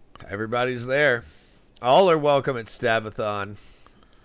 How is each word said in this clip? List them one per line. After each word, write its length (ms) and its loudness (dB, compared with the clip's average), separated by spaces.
Everybody's 600 -6
there. 360 2
All 260 6
are 80 6
welcome 400 0
at 80 -10
Stabathon. 920 -4